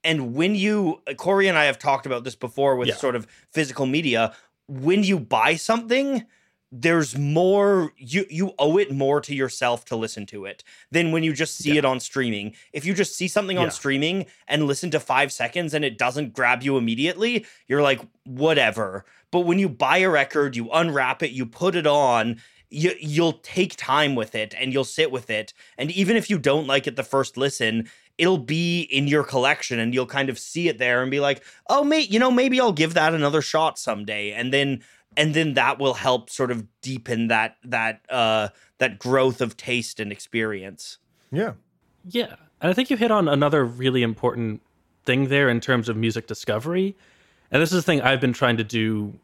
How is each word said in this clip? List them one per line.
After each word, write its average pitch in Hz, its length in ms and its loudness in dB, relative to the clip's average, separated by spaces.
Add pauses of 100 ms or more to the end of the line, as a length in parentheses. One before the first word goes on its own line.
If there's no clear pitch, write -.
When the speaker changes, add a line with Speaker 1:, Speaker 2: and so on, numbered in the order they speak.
Speaker 1:
And 143 300 0
when 180 220 0
you, 202 460 0 (160)
Corey 196 300 2
and 175 120 2
I 147 60 4
have 135 120 2
talked 139 300 -2
about 123 160 -4
this 127 120 -8
before 135 400 0
with 123 120 0
Speaker 2:
Yeah. 110 80 0
Speaker 1:
sort 127 200 -2
of 113 120 -6 (240)
physical 139 340 -2
media, 127 480 0 (340)
when 151 360 0
you 185 160 2
buy 120 360 2
something, 233 720 0 (460)
there's 135 460 0
more, 185 800 2
you, 143 320 -2
you 175 280 -4
owe 156 200 4
it 202 140 2
more 139 300 2
to 143 140 -8
yourself 123 500 -2
to 123 100 -6
listen 110 300 -6
to 101 200 -14
it 101 180 -16 (260)
than 165 220 2
when 160 100 0
you 160 120 0
just 156 240 -4
see 147 160 0
Speaker 2:
Yeah. 151 60 4
Speaker 1:
it 139 60 0
on 131 140 2
streaming. 110 560 -4 (180)
If 143 120 -8
you 185 100 -2
just 190 200 -2
see 180 120 -4
something 196 320 -2
on 170 60 2
Speaker 2:
Yeah. - 60 -4
Speaker 1:
streaming 147 540 -2 (220)
and 151 180 2
listen 139 260 -2
to 151 80 0
five 139 340 0
seconds 151 420 -4
and 151 100 0
it 113 140 -4
doesn't 127 340 -2
grab 123 300 0
you 139 140 2
immediately, 175 680 -2 (220)
you're 143 160 2
like, 135 160 2 (240)
"Whatever." 120 840 0 (260)
But 180 100 2
when 175 180 2
you 196 100 2
buy 139 280 2
a 190 120 4
record, 143 460 2
you 117 160 -6
unwrap 139 500 0
it, 143 100 -2
you 127 140 -4
put 175 300 -2
it 165 100 -2
on, 120 520 2 (340)
you, 160 280 0
you'll 156 340 0 (100)
take - 320 -2
time 139 400 2
with 110 180 -4
it 107 240 -4
and 131 160 -4
you'll 135 120 0
sit 156 260 0
with 123 180 -8
it. 107 240 -4 (240)
And 147 140 -4
even 196 240 2
if 208 140 0
you 196 100 0
don't 143 280 2
like 135 200 0
it 120 80 -6
the 131 80 -4
first - 340 -2
listen, 113 520 -2 (280)
it'll 175 200 2
be 165 460 -2
in 139 260 -2
your 143 140 2
collection 131 560 0
and 117 140 -2
you'll 127 120 0
kind 135 240 -4
of 120 100 -8
see 170 300 -4
it 117 80 -4
there 123 240 0
and 131 100 -4
be 143 80 -2
like, 143 240 0 (240)
"Oh, 285 160 2
mate, 294 280 2
you 220 80 2
know, 254 120 4
maybe 247 300 4
I'll 233 100 2
give 160 220 0
that 160 200 4
another 151 280 2
shot 156 360 0
someday." 104 540 -6
And 120 220 -4
then, 139 300 0 (340)
and 151 160 2
then 156 220 0
that 131 240 2
will 131 160 2
help 127 340 0
sort 127 220 -2
of 113 140 -6 (160)
deepen 120 460 -4
that, 110 380 -4
that, 113 440 -4
uh, 110 380 0 (300)
that 117 220 -2
growth 131 420 2
of - 160 -4
taste 123 420 -6
and 104 120 -6
experience. 101 880 -8 (320)
Speaker 3:
Yeah. 180 220 -4 (540)
Speaker 2:
Yeah. 233 280 -4 (260)
And 170 80 2
I 185 40 4
think 254 160 0
you 277 60 2
hit 220 160 2
on 202 160 4
another 143 380 4
really 127 380 2
important 113 580 -2 (440)
thing 131 220 2
there 139 220 4
in 117 100 2
terms 117 300 0
of 110 80 -4
music 113 300 -2
discovery. 170 680 -4 (560)
And 143 100 4
this 165 120 2
is 180 60 4
the - 20 0
thing 151 200 2
I've 131 200 2
been 127 100 2
trying 120 240 2
to 110 80 -2
do 107 500 -2 (100)